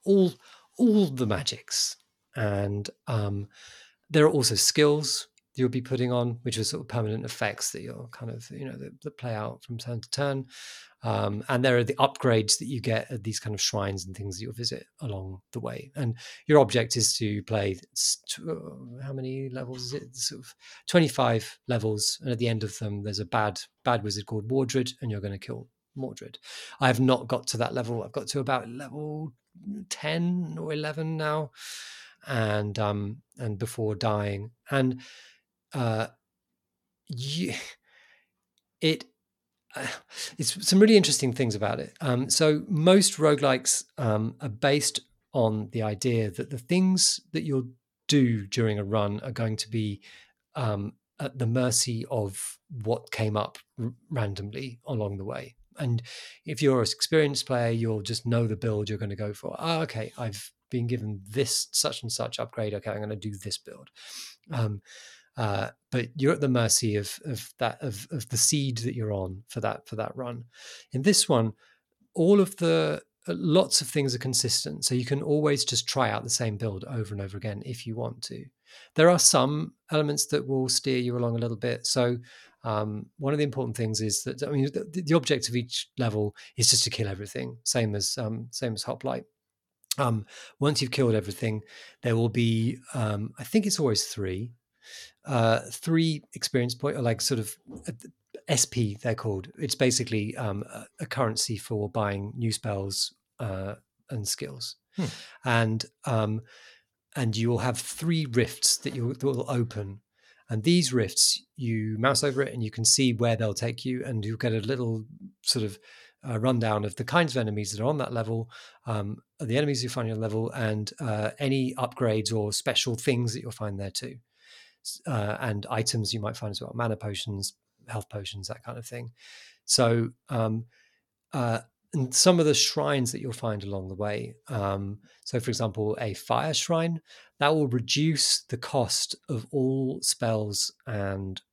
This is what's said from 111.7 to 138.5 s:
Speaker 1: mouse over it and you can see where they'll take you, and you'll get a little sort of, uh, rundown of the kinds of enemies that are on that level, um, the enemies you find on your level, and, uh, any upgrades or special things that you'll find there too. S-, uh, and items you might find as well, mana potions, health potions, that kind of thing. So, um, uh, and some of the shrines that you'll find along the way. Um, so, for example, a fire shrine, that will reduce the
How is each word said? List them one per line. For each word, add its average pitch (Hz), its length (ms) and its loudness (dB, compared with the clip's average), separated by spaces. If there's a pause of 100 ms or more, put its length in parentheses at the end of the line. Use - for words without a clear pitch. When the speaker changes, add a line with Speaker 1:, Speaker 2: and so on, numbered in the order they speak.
Speaker 1:
mouse 131 240 4
over 139 200 2
it - 100 -2
and 120 100 -6
you 107 80 -4
can 113 140 -4
see 127 300 6
where 117 220 2
they'll 107 180 0
take 117 300 -4
you, 127 200 -4
and 113 200 -4
you'll 110 120 -4
get 117 160 0
a 113 80 0
little 113 440 -2 (380)
sort 113 220 0
of, 101 140 -6 (500)
uh, 113 100 -2
rundown 110 460 2
of 101 120 -6
the 117 80 -4
kinds 156 300 2
of 131 60 2
enemies 104 300 -2
that 104 100 -6
are 117 60 0
on 151 120 2
that 127 140 -4
level, 113 380 -4 (360)
um, 104 320 -2 (220)
the 120 160 -2
enemies 143 260 0
you 123 60 -4
find 120 180 -4
on 110 100 -2
your 110 40 -4
level, 110 300 -2
and, 107 500 -2
uh, 107 380 -2
any 135 380 0
upgrades 113 580 0
or 104 180 0
special 120 440 0
things 120 360 0
that 123 80 -6
you'll 117 120 -10
find 101 260 -6
there 98 120 -6
too. 123 260 -10 (680)
S-, - 220 -10
uh, 107 340 -2
and 107 300 -4
items 110 420 -2
you 113 80 -4
might 110 160 -4
find 107 140 -6
as 95 100 -8
well, - 140 -10
mana 117 220 0
potions, 104 580 -6 (320)
health 113 220 -8
potions, 98 400 -10
that 117 160 -10
kind 120 120 -12
of 117 100 -14
thing. 120 260 -12 (520)
So, 117 460 4 (180)
um, 113 360 -2 (680)
uh, 117 280 0 (320)
and 127 200 -2
some 180 280 6
of 151 60 6
the 147 80 6
shrines 139 580 2
that - 80 -8
you'll 123 120 -6
find 107 300 -4
along 98 240 -6
the 95 80 -8
way. 104 400 -4 (140)
Um, 98 500 -2 (260)
so, 127 140 -2
for 123 120 -2
example, 107 500 0
a 107 140 -4
fire 135 380 0
shrine, 165 480 0 (380)
that 147 160 4
will 151 140 4
reduce 139 760 2
the - 140 -8